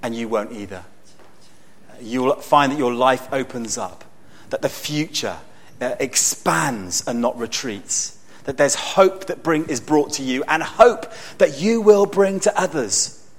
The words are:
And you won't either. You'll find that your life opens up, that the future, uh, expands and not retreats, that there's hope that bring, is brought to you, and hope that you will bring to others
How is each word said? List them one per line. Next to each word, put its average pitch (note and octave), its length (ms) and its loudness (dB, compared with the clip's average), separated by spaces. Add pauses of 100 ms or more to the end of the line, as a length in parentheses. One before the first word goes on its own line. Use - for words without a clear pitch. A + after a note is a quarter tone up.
And A#2 120 -4
you A#2 140 -6
won't G#2+ 240 -2
either. G2 320 -12 (1120)
You'll B2+ 360 0
find C#3+ 380 4
that D3 60 -4
your B2 140 2
life B2+ 400 2
opens B2 460 -4
up, - 260 -10 (460)
that - 100 -4
the C#3+ 80 -2
future, D3 720 -6 (420)
uh, B2+ 180 -4
expands C3+ 1080 -2
and B2 140 -2
not A#3+ 160 0
retreats, - 800 -6 (260)
that C#3 140 -6
there's C#3+ 160 4
hope - 540 2
that D#3 140 -8
bring, D#3+ 280 0
is C3 100 -2
brought D3 340 2
to C#3 80 -6
you, C3 240 -2
and D#3+ 160 2
hope A3+ 480 4 (280)
that D#3 200 4
you A3 220 2
will G3+ 240 8
bring G3 360 2
to G#3 200 2
others - 680 -2 (120)